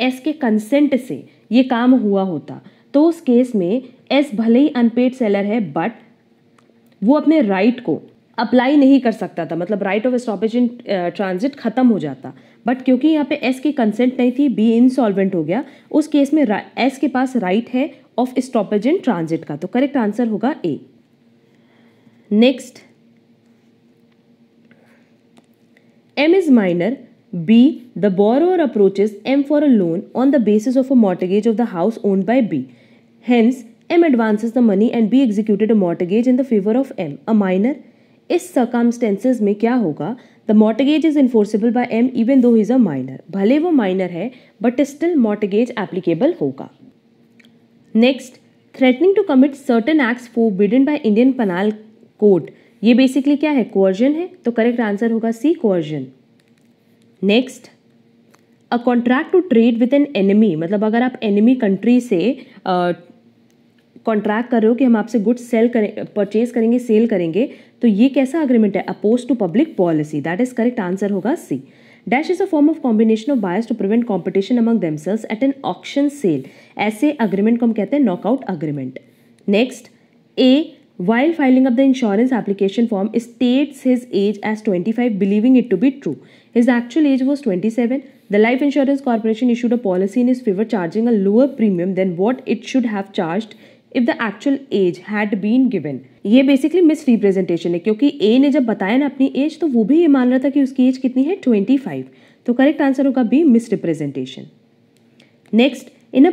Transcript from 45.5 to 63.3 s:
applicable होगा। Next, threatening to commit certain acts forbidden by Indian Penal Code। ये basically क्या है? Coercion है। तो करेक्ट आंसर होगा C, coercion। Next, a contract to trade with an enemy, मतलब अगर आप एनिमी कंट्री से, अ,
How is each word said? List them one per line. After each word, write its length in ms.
applicable 720
होगा। 300
Next, 340
threatening 420
to 120
commit 240
certain 300
acts 280
forbidden 480
by 200
Indian 300
Penal 360
Code। 260
ये 100
basically 460
क्या 100
है? 220
Coercion 420
है। 160
तो 60
करेक्ट 300
आंसर 300
होगा 180
C, 160
coercion। 580
Next, 380
a 60
contract 460
to 80
trade 260
with 140
an 140
enemy, 400
मतलब 280
अगर 180
आप 100
एनिमी 320
कंट्री 460
से, 380
अ, 260